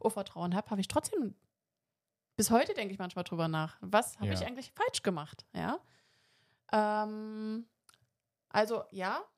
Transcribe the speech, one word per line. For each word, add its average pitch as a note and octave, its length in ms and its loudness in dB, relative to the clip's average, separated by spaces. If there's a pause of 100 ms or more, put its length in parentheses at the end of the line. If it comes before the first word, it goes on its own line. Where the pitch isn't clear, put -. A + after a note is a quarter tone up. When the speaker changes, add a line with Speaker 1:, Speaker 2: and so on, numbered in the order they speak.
Speaker 1:
Urvertrauen - 540 -2
hab, G#3 160 -2
hab G3+ 80 0
ich F#3+ 100 -2
trotzdem, C#4+ 460 0 (1040)
bis G#3+ 140 2
heute C#4 240 6
denk G#3+ 180 -4
ich G3 60 -10
manchmal F3+ 260 -4
drüber E3 240 0
nach, D#3+ 320 -2
was - 400 2
hab G#2 80 0
Speaker 2:
Ja. F#2+ 60 2
Speaker 1:
ich F#2 120 0
eigentlich B3+ 260 -10
falsch B4+ 300 0
gemacht? D#3 420 -4 (100)
Ja? A3 260 -2 (920)
Ähm, G#3+ 960 0 (840)
also A3 420 2
ja, G3 300 -2 (160)